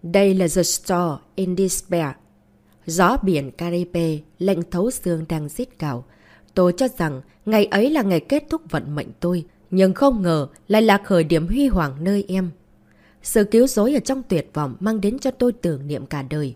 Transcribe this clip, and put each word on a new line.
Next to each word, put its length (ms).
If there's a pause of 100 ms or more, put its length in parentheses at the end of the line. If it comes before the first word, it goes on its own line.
"Đây 320
là 140
The 140
Storm 560 (160)
in 220
Despair. 600 (720)
Gió 360
biển 280
Caribe, 680 (200)
lạnh 320
thấu 200
xương 380
đang 200
rít 300
gào. 260 (500)
Tôi 220
cho 120
rằng 320 (260)
ngày 200
ấy 240
là 120
ngày 180
kết 300
thúc 200
vận 240
mệnh 140 (120)
tôi, 260 (240)
nhưng 240
không 280
ngờ 260 (200)
lại 140
là 220
khởi 200
điểm 220
huy 200
hoàng 380
nơi 240
em. 220 (720)
Sự 220
cứu 220
rỗi 280
ở 60
trong 220
tuyệt 320
vọng 260
mang 200
đến 180
cho 120
tôi 220
tưởng 340
niệm 200
cả 160
đời." 340